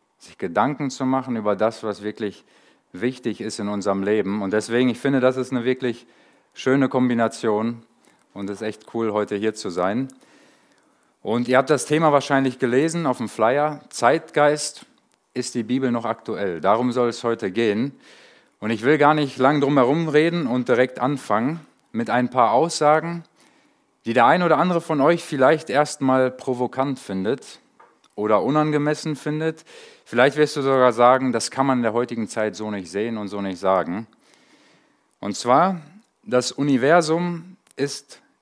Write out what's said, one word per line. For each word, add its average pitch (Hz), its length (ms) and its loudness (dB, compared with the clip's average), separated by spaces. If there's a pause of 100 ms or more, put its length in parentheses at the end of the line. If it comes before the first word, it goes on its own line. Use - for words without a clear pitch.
(180)
sich - 180 -20
Gedanken 127 540 -2
zu 131 160 -6
machen 127 300 -2
über 104 180 0
das, 110 300 -2
was 101 180 -6
wirklich 104 420 -8 (520)
wichtig 120 440 -6
ist 110 180 -10
in 104 80 -6
unserem 98 380 -2
Leben. 104 360 0
Und 95 120 -4
deswegen, 117 360 0
ich 117 120 -4
finde, 139 180 0
das 127 180 2
ist 127 140 -6
eine 123 140 -4
wirklich 127 420 -2 (460)
schöne 131 360 0
Kombination 117 920 0 (520)
und 101 140 -10
es 101 120 -8
ist - 20 -10
echt - 320 -10
cool, 113 180 -2
heute 104 220 -2
hier 107 180 -2
zu - 160 -8
sein. 95 380 -2 (1120)
Und 120 280 -2
ihr 127 100 6
habt 151 120 2
das 143 160 2
Thema 156 260 2
wahrscheinlich 135 480 2
gelesen 151 460 0
auf 127 100 -2
dem 113 120 -6
Flyer. 143 600 0
Zeitgeist, 151 960 0 (460)
ist - 240 -6
die 117 80 -2
Bibel 127 260 -2
noch 117 140 -4
aktuell? 98 560 -4
Darum 113 320 2
soll 120 160 2
es 113 160 -6
heute 113 260 -2
gehen. 113 480 0 (600)
Und 107 100 -6
ich 110 140 -4
will 147 120 4
gar 143 180 6
nicht 143 240 -2
lang 139 220 2
drum 143 160 2
herum 147 320 2
reden 156 380 2
und 123 220 -2
direkt 127 320 2
anfangen 131 580 -2 (320)
mit 113 200 -6
ein 123 200 0
paar 117 220 4
Aussagen, 160 720 2 (800)
die 113 80 -4
der 120 140 6
ein 175 180 4
oder 160 140 2
andere 170 220 0
von 151 200 -2
euch 160 240 2
vielleicht 151 440 2
erstmal 131 640 0
provokant 127 680 -4
findet 98 580 -6 (560)
oder 202 300 2
unangemessen 151 720 -2
findet. 160 480 -6 (420)
Vielleicht 135 300 4
wirst 151 180 2
du 147 60 -4
sogar 131 320 4
sagen, 123 400 4
das 117 180 -4
kann 135 140 -2
man 131 140 2
in 120 40 0
der 110 120 0
heutigen 117 340 -4
Zeit 107 260 -4
so 107 160 -8
nicht 92 200 -8
sehen 110 260 -4
und 104 120 -8
so 101 120 -8
nicht 92 180 -6
sagen. 95 480 0 (1120)
Und 101 160 -10
zwar, 165 460 2 (420)
das 123 300 0
Universum 165 1040 0 (180)
ist - 460 -8 (220)